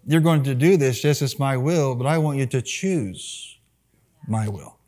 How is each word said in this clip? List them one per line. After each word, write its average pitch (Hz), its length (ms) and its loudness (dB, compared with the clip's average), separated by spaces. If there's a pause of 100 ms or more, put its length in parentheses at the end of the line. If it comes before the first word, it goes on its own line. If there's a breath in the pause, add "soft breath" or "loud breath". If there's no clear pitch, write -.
you're 160 160 4
going 156 220 4
to 139 100 0
do 160 240 4
this 131 240 0
just 147 220 2
as 131 160 -4
my 135 180 0
will, 139 380 0
but 123 100 -4
I 160 140 2
want 151 180 -2
you 135 80 0
to 123 160 -2
choose - 960 -6 (680)
my 107 200 -2
will. - 300 -12 (100)